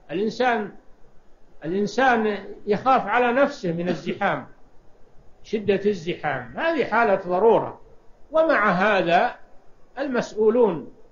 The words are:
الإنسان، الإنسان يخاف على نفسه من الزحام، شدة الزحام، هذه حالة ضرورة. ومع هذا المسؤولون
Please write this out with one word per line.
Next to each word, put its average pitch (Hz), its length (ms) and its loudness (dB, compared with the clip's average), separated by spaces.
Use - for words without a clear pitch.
الإنسان، 220 600 0
الإنسان 208 760 0
يخاف 208 400 2
على 240 260 2
نفسه 262 400 0
من 175 160 -4
الزحام، 165 580 -4
شدة 202 440 -2
الزحام، 151 680 -4
هذه 311 280 0
حالة 208 440 2
ضرورة. 180 520 2
ومع 285 380 4
هذا 185 640 2
المسؤولون 220 920 0